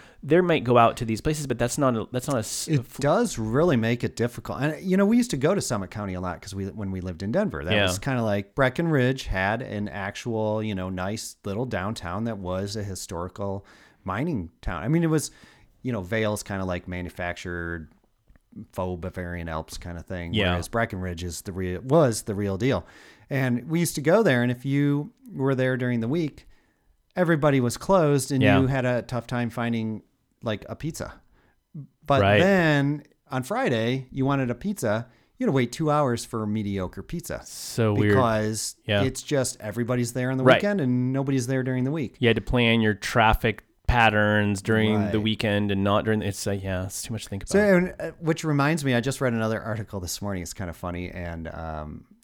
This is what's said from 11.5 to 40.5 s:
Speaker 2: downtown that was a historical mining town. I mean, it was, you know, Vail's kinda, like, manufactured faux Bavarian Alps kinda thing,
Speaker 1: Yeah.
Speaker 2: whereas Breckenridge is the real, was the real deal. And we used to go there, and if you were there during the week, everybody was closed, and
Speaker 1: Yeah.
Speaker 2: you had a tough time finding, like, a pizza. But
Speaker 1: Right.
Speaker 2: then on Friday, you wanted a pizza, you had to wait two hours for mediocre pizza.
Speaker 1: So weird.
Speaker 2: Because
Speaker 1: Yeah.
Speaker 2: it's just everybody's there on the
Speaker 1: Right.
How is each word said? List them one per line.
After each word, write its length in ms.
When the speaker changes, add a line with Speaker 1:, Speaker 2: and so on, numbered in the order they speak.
Speaker 2:
downtown 580
that 140
was 380
a 80
historical 840
mining 460
town. 240
I 40
mean, 140
it 80
was, 220
you 80
know, 120
Vail's 420
kinda, 200
like, 220
manufactured 1000
faux 280
Bavarian 480
Alps 300
kinda 240
thing, 320
Speaker 1:
Yeah. 160
Speaker 2:
whereas 180
Breckenridge 560
is 180
the 100
real, 280
was 420
the 120
real 240
deal. 280
And 380
we 120
used 140
to 80
go 200
there, 200
and 100
if 140
you 460
were 220
there 240
during 220
the 80
week, 380
everybody 440
was 160
closed, 540
and 120
Speaker 1:
Yeah. 180
Speaker 2:
you 60
had 180
a 180
tough 240
time 240
finding, 520
like, 260
a 80
pizza. 380
But 160
Speaker 1:
Right. 200
Speaker 2:
then 640
on 120
Friday, 680
you 160
wanted 240
a 40
pizza, 520
you 80
had 20
to 80
wait 160
two 180
hours 340
for 220
mediocre 560
pizza. 420
Speaker 1:
So 500
weird. 220
Speaker 2:
Because 680
Speaker 1:
Yeah. 180
Speaker 2:
it's 200
just 380
everybody's 520
there 180
on 60
the 80
Speaker 1:
Right. 140